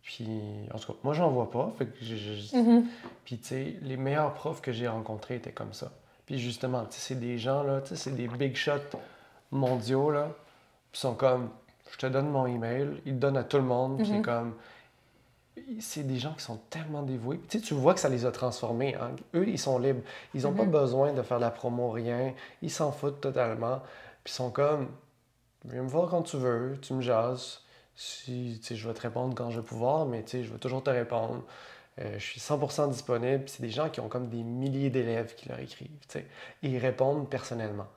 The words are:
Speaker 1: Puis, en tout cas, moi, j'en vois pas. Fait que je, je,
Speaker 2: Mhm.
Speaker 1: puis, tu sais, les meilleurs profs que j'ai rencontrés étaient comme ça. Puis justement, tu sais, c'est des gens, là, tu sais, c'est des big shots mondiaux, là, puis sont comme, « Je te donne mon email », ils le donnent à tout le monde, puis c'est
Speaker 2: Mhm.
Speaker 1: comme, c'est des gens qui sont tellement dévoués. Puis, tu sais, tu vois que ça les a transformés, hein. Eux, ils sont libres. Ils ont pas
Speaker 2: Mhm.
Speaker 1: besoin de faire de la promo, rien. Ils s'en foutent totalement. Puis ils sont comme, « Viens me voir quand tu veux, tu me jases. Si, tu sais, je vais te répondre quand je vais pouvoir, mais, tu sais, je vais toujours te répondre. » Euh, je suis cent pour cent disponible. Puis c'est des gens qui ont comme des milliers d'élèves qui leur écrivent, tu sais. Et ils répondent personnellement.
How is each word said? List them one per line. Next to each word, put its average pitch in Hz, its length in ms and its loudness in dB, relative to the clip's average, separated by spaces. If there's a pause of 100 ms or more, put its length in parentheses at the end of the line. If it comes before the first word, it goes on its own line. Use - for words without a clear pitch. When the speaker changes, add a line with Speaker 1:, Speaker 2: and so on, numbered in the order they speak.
Speaker 1:
Puis, 107 680 -6
en 110 60 -6
tout - 140 -8
cas, - 100 -12
moi, 143 100 2
j'en 160 160 6
vois 123 220 2
pas. 151 260 0
Fait 135 80 2
que 110 80 -10 (100)
je, 113 120 -6
je, 104 420 -4
Speaker 2:
Mhm. 233 280 10 (400)
Speaker 1:
puis, 123 120 -6
tu - 100 -12
sais, 135 340 -4
les 131 160 -4
meilleurs 143 360 2
profs - 280 -6
que 131 100 -4
j'ai 120 160 0
rencontrés 110 480 -4
étaient 117 160 -8
comme 107 220 -10
ça. - 180 -10 (340)
Puis 139 140 -4
justement, 120 460 -2
tu - 80 -12
sais, - 200 -8
c'est 127 60 -4
des 120 180 -2
gens, 135 260 2
là, 139 180 2
tu 139 80 -10
sais, 175 60 -6
c'est 135 200 -6
des 123 120 -2
big 123 280 0
shots 143 420 0 (540)
mondiaux, 131 600 2
là, 147 180 2 (600)
puis - 100 -8
sont 123 140 0
comme, « 127 340 4 (420)
Je - 60 -16
te - 80 -4
donne 135 240 2
mon 135 160 2
email », 123 600 -2
ils 135 80 -2
le 127 60 0
donnent 139 180 4
à 120 60 2
tout 131 140 2
le 135 60 6
monde, 127 340 2
puis 220 100 4
c'est 107 100 2
Speaker 2:
Mhm. 110 40 2
Speaker 1:
comme, 117 340 0 (1200)
c'est 151 240 -6
des 131 140 0
gens 147 160 -2
qui - 100 -10
sont 110 140 -8 (120)
tellement 156 340 -6
dévoués. 131 340 -2
Puis, - 100 -12
tu 220 120 -2
sais, 214 60 -6
tu - 80 0
vois 143 200 8
que 180 60 4
ça 139 100 4
les 123 160 2
a 120 60 4
transformés, 120 640 0
hein. 123 160 -6 (240)
Eux, 185 120 4
ils 214 120 0
sont 131 200 2
libres. 127 220 4 (320)
Ils 139 140 2
ont - 60 4
pas 208 100 4
Speaker 2:
Mhm. 190 80 6
Speaker 1:
besoin 139 420 6
de 127 80 2
faire 120 160 0
de 120 60 4
la 117 80 4
promo, 120 400 0
rien. 120 420 0 (280)
Ils 165 100 -4
s'en 147 200 2
foutent 139 300 -2
totalement. 123 580 0 (440)
Puis - 100 -10
ils - 20 -8
sont 123 160 -2
comme, « 143 360 2 (800)
Viens 123 180 -6
me 131 60 -2
voir 165 200 2
quand 170 140 2
tu 151 140 -6
veux, 127 440 2
tu - 120 -6
me 131 80 0
jases. 123 600 0 (340)
Si, 123 680 -8
tu - 60 -14
sais, 120 80 -6
je 110 120 -6
vais 113 60 -4
te - 80 -8
répondre 123 340 -2
quand 120 160 -4
je 113 80 -2
vais 113 60 -8
pouvoir, 131 400 2
mais, 117 180 -2
tu 110 140 -12
sais, 123 60 -2
je 110 100 -8
vais 110 60 -10
toujours 131 240 -2
te 143 80 2
répondre. » 120 520 0 (560)
Euh, 107 180 -6
je 101 60 -8
suis - 160 -8
cent 147 180 0
pour 139 140 0
cent 147 160 2
disponible. 131 560 2
Puis - 140 -12
c'est - 40 -8
des 120 100 -4
gens 151 180 0
qui 160 100 -6
ont 113 80 -6
comme 123 220 -4
des 117 120 -4
milliers 131 480 0
d'élèves 117 460 0
qui - 140 -16
leur 123 100 -8
écrivent, 131 300 -12 (180)
tu - 120 -8
sais. - 60 -10 (380)
Et 143 60 0
ils 131 80 2
répondent 131 520 2
personnellement. 107 680 -4